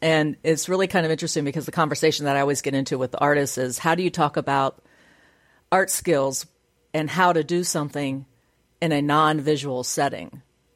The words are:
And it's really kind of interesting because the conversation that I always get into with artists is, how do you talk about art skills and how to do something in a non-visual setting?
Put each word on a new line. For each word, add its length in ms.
And 420
it's 260
really 180
kind 180
of 60
interesting 320
because 220
the 60
conversation 540
that 120
I 40
always 200
get 140
into 220
with 200
artists 400
is, 220
how 160
do 80
you 80
talk 260
about 440
art 180
skills 560
and 160
how 240
to 100
do 200
something 600
in 100
a 100
non-visual 840
setting? 600